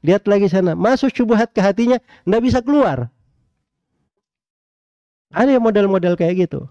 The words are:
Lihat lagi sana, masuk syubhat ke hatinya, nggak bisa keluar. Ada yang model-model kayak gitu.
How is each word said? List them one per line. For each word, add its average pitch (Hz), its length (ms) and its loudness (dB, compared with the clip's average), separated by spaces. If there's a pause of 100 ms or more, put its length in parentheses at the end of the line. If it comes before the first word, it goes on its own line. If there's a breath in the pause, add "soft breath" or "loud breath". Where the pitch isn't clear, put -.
Lihat 190 240 0
lagi 202 240 2
sana, 180 240 0
masuk 247 320 0
syubhat 233 480 -2
ke 196 80 0
hatinya, 226 320 0 (320 soft breath)
nggak 226 160 0
bisa 254 160 0
keluar. 233 480 0 (2250)
Ada 262 240 2
yang 226 80 0
model-model 196 480 0
kayak 175 320 0
gitu. - 260 -8